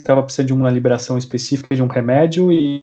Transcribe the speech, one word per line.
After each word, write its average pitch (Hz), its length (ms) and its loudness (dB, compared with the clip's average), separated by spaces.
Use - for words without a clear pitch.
tava 135 180 2
precisando 135 260 -4
de 131 40 0
uma 131 160 2
liberação 123 480 0
específica 127 580 -4
de 127 80 0
um 127 40 2
remédio 156 680 2
e, 143 300 0